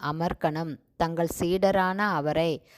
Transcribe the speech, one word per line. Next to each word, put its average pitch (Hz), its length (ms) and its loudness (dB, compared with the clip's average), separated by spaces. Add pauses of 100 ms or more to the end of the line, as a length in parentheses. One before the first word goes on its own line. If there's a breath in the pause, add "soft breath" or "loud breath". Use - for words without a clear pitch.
(100)
அமர்கனும் 160 640 -2 (220)
தங்கள் 165 420 -2
சீடரான 190 580 2
அவரை 160 640 0 (160 soft breath)